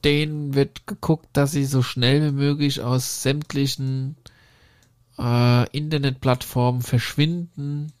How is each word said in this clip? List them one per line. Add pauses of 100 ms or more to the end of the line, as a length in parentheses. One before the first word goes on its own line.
denen
wird
geguckt,
dass
sie
so
schnell
wie
möglich
aus
sämtlichen, (1000)
äh,
Internetplattformen
verschwinden.